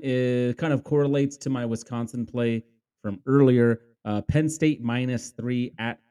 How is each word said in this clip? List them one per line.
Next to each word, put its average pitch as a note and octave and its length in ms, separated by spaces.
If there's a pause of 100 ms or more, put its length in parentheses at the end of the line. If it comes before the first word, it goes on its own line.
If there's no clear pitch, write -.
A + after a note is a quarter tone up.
is, B2 540
kind E3 180
of C#3 100
correlates C#3+ 540
to - 120
my B2 160
Wisconsin A#2 600
play A#2 380 (380)
from G2+ 240
earlier. B2 560 (240)
Uh, G#2 160
Penn D#3 280
State D#3 320
minus B2 500
three B2 480
at A#2 200 (120)